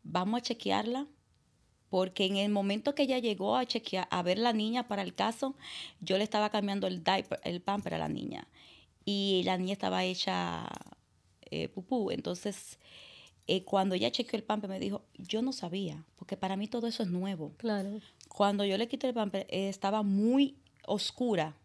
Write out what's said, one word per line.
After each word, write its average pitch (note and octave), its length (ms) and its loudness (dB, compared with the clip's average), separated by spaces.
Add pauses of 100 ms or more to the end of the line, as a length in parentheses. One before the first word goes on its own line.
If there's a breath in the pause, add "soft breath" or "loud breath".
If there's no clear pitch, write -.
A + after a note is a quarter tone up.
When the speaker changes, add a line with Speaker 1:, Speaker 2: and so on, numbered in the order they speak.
Speaker 1:
"Vamos F#3 360 0
a A#3+ 40 -8
chequearla", A#3 640 -2 (800)
porque F#3 360 2
en G3 120 2
el G3+ 140 2
momento G3+ 440 2
que C#4+ 80 4
ella B3+ 160 2
llegó G#3+ 360 0
a B3+ 100 4
chequear, G3+ 460 -2
a F3+ 120 2
ver F#3 160 2
la A#3 140 4
niña A3+ 340 0
para G3+ 160 -2
el F3+ 100 -6
caso, A#3 420 -2 (460 loud breath)
yo F#3+ 160 2
le G3+ 60 4
estaba G#3+ 260 2
cambiando G3+ 380 0
el F3+ 160 -4
diaper, F#3+ 400 2
el F3 180 -4
pamper G3 340 -2
a - 20 -2
la D#3 120 -2
niña. - 380 -6 (580 loud breath)
Y G3 400 2
la F#3 120 2
niña F#3 160 0
estaba F#3 300 0
hecha, F3+ 640 -2 (840)
eh, - 200 -4
pupú. F#3+ 420 -4
Entonces, - 680 -6 (680 loud breath)
eh, F#3 160 2
cuando F#3+ 320 2
ella A3 160 2
chequeó A#3 260 -2
el G#3 60 -6
pamper, G#3 260 -2
me F#3+ 120 -6
dijo, G3 240 -4 (120)
"Yo G#3+ 240 -4
no C4 120 0
sabía", E3+ 500 -4 (140)
porque - 180 -8
para F#3+ 220 -2
mí G#3+ 100 -2
todo A#3 200 -2
eso A3+ 160 -2
es F#3 60 0
nuevo. F3+ 480 -2
Speaker 2:
Claro. G#3 440 -2 (260 loud breath)
Speaker 1:
Cuando G3+ 380 4
yo F#3+ 120 2
le A#3 120 0
quité C4+ 180 -2
el B3 60 2
pamper, G3+ 360 -2
eh, G3 200 0
estaba G3+ 340 0
muy A#3 540 6 (280)
oscura. G3 800 0